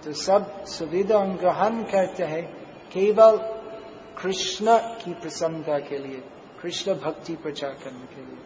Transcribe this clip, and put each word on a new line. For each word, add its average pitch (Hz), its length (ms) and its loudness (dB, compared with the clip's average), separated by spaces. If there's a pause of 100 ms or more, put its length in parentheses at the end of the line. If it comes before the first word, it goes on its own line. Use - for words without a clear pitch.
तो 151 80 -8
सब 196 520 2
सुविधा 196 600 0 (100)
ग्रहण 180 480 2
करते 190 420 0
हैं 160 200 -4 (480)
केवल 214 440 8 (800)
कृष्ण 208 600 2
की - 340 -4
प्रसन्नता 160 680 -4
के 139 200 -6
लिए, 135 240 -10 (400)
कृष्ण 175 320 -2
भक्ति 160 400 -6
प्रचार 147 360 -8 (140)
करने 127 220 -14
के 135 140 -18
लिए। 127 260 -16